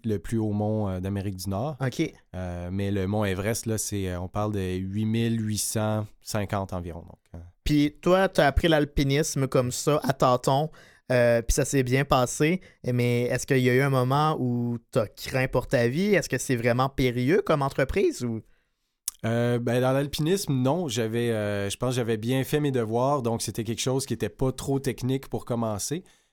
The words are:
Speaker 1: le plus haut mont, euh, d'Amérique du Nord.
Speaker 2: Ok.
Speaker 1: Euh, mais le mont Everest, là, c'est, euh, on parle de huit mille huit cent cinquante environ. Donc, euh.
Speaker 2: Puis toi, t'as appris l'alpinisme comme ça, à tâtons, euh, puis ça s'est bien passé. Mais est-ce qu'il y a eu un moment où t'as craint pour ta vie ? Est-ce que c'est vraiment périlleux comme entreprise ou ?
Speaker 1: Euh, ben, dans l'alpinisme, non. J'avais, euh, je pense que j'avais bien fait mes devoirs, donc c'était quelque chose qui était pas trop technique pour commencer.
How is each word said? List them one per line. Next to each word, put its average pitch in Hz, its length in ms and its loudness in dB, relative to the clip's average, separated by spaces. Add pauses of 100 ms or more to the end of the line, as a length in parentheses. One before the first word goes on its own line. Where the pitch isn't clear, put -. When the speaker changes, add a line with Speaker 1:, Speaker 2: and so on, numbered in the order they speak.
Speaker 1:
le 107 160 0
plus - 180 -4
haut 107 140 0
mont, 104 360 0
euh, 92 120 -4
d'Amérique 98 340 -4
du 92 160 -8
Nord. 123 340 -4
Speaker 2:
Ok. 127 160 -4 (360)
Speaker 1:
Euh, 87 340 -8
mais 98 220 -2
le 98 160 0
mont 104 160 0
Everest, 98 420 -2
là, 110 100 0
c'est, 98 320 -4
euh, 90 120 -6
on 92 80 -8
parle 104 240 -2
de 101 80 -2 (160)
huit 95 280 -4
mille 113 400 0
huit 107 140 -2
cent 107 480 -2 (160)
cinquante 101 500 -4
environ. 87 280 -8
Donc, 90 180 -18 (160)
euh. 85 40 -14 (260)
Speaker 2:
Puis 147 360 2
toi, 185 280 4
t'as 165 180 4
appris 143 220 2
l'alpinisme 147 800 2
comme 127 240 2
ça, 147 320 0
à - 80 0
tâtons, 135 580 2 (400)
euh, 120 320 6
puis - 120 0
ça 143 100 2
s'est 139 180 2
bien 131 220 2
passé. 151 560 2 (240)
Mais 120 380 2
est-ce 123 260 -2
qu'il 139 100 4
y 123 120 4
a 123 40 6
eu 127 60 6
un 139 100 2
moment 135 480 2
où 120 400 -2 (140)
t'as 110 160 0
craint - 400 -2
pour - 180 -2
ta 120 220 2
vie ? 190 260 2
Est-ce 160 140 2
que 131 100 -2
c'est 127 180 0
vraiment 120 320 2
périlleux 127 540 2
comme 151 200 0
entreprise 151 640 0
ou ? 113 180 -4 (840)
Speaker 1:
Euh, 120 340 0
ben, 120 220 0
dans 127 120 2
l'alpinisme, 151 600 0
non. 139 320 2
J'avais, 117 460 -2
euh, 104 360 -2
je 98 80 -6
pense 127 140 -2
que 123 60 -2
j'avais 117 200 0
bien 123 280 -2
fait 151 160 0
mes 147 100 0
devoirs, 123 520 0
donc 113 200 -2
c'était 110 220 -6
quelque 110 180 -4
chose 135 240 -2
qui 120 80 -4
était 110 140 -4
pas 131 240 -2
trop 139 260 -2
technique 131 500 -2
pour 113 160 -6
commencer. 117 600 -4 (280)